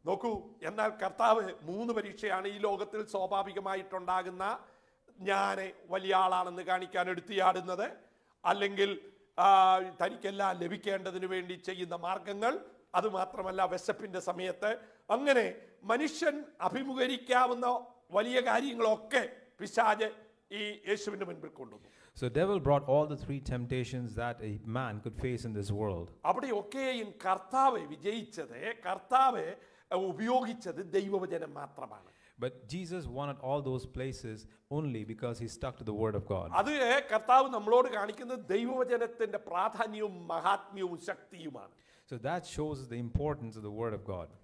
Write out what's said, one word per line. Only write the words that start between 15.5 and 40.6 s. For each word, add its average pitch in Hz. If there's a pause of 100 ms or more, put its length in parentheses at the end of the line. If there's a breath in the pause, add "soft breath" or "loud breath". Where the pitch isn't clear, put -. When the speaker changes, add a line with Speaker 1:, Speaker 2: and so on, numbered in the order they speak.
Speaker 1:
മനുഷ്യൻ 294 (300)
അഭിമുഖീകരിക്കാവുന്ന 247 (500)
വലിയ 247 (120)
കാര്യങ്ങളൊക്കെ 233 (360)
പിശാച് 214 (500)
ഈ 214 (280)
യേശുവിൻ്റെ 202
മുൻപിൽ 156
കൊണ്ടുവന്നു. 117 (320 soft breath)
Speaker 2:
So 123 (140)
devil 190
brought 143
all 151
the 135
three 139 (120)
temptations 123 (120)
that 120 (140)
a - (260)
man 120 (100)
could 110 (100)
face 120
in 110
this 101 (100)
world. 90 (220)
Speaker 1:
അവിടെയൊക്കെയും 233 (180)
കർത്താവ് 240 (140)
വിജയിച്ചത്, 156 (280)
കർത്താവ് 233 (640 loud breath)
ഉപയോഗിച്ചത് 214 (180)
ദൈവവചനം 180 (100)
മാത്രമാണ്. 120 (340 soft breath)
Speaker 2:
But 131 (180)
Jesus 175 (120)
won 143
at 139
all 143
those 131 (120)
places 120 (380 soft breath)
only 135
because 117
he 117
stuck 131
to 117
the 104
word 107
of 101 (100)
God. 87 (120)
Speaker 1:
അത് 262 (400)
കർത്താവ് 247 (100)
നമ്മളോട് 240
കാണിക്കുന്നത് 220 (140)
ദൈവവചനത്തിൻ്റെ 233 (100)
പ്രാധാന്യവും 214 (180)
മഹാത്മ്യവും 180 (100)